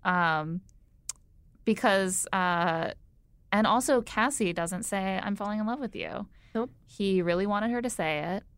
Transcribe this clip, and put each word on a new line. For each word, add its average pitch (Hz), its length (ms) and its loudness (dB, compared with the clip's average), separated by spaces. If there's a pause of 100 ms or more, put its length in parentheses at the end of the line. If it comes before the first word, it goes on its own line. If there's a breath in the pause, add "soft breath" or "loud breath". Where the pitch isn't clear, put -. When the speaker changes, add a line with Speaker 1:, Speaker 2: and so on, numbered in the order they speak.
Speaker 1:
Um, 165 560 2 (1040)
because, 196 680 2
uh, 175 600 0 (600)
and 208 140 4
also 240 360 4
Cassie 226 500 0
doesn't 175 320 -4
say, 190 380 -2
"I'm 202 140 -4
falling 208 240 -4
in 214 60 -2
love 247 140 -4
with 247 160 -8
you." 82 300 -8 (280 soft breath)
Speaker 2:
Nope. 226 160 -2 (160)
Speaker 1:
He 190 360 0
really 175 240 2
wanted 208 240 0
her 240 120 -2
to 247 80 -4
say 156 300 -2
it. 175 220 -4 (160)